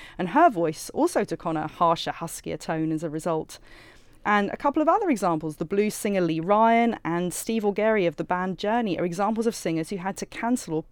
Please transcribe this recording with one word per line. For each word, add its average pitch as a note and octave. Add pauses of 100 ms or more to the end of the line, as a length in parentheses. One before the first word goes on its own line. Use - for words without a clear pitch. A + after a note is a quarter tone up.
(180)
and F3+
her D#4
voice E3
also C4+
took -
on D#3+
a D#3
harsher, E3
huskier D#3+
tone D#3+
as D#3
a E3
result. D#3+ (680)
And G3+
a A3
couple D4
of D4+
other F#4+
examples, E3
the E3+
blues G3+
singer G3+
Lee E3
Ryan A3+
and F3
Steve A3+
Augeri G#3
of D3+
the E3+
band F3+
Journey G#3+
are -
examples G#3
of A3+
singers E3
who G3+
had F#3
to G3
cancel A3+
or E3